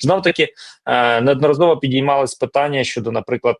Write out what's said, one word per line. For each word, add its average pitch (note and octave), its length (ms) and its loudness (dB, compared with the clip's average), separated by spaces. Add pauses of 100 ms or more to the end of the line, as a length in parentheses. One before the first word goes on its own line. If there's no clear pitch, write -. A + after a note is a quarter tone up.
Знов F3 220 0
таки, D#3+ 260 0 (380)
е, A#2+ 340 2
неодноразово D3 560 2
підіймалось C#3 580 -2
питання C#3 500 -2
щодо, A2+ 280 -6
наприклад, A#2 480 -4